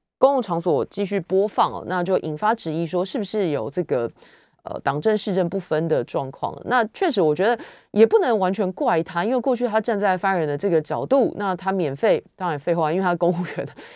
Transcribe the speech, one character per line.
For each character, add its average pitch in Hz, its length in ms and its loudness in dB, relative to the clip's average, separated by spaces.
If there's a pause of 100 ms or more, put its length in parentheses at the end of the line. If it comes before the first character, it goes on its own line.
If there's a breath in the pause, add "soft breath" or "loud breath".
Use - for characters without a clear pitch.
(180)
公 277 160 6
共 262 80 2
场 175 160 -4
所 151 280 0
继 202 180 -6
续 190 160 -2
播 190 260 0
放 190 240 0
哦， 85 160 -8
那 180 160 -2
就 180 180 2
引 151 180 -6
发 208 160 0
质 165 180 -6
疑 165 140 -2
说 180 180 -2
是 214 140 -4
不 208 60 -2
是 196 240 -2
有 127 200 -2
这 175 140 -4
个， 123 260 0 (540 soft breath)
呃， - 220 -8
党 139 160 -2
政 214 180 2
市 196 160 -4
政 180 140 0
不 196 100 -4
分 165 300 -2
的 139 160 2
状 135 260 -6
况 - 240 -8
了。 - 120 -14
那 240 180 2 (100)
确 370 160 0
实 214 100 0
我 156 140 4
觉 180 100 0
得 226 160 2 (300 loud breath)
也 220 160 6
不 415 140 4
能 311 180 2
完 185 160 0
全 185 180 -2
怪 190 300 2
他， 170 220 -4
因 233 80 0
为 254 80 0
过 247 160 0
去 240 100 -2
他 220 140 0
站 214 180 -2
在 190 180 2
发 190 140 0
言 185 80 2
人 156 100 0
的 143 80 0
这 190 140 -2
个 160 100 4
角 139 240 -4
度， 254 320 2
那 196 200 -2
他 185 160 -4
免 160 240 -2
费， 190 260 2 (140)
当 180 120 -4
然 151 80 -2
废 165 160 -4
话， 160 200 0
因 180 60 0
为 196 40 0
他 180 140 2
公 170 160 2
务 175 120 -4 (120)
员， - 120 -6 (280 loud breath)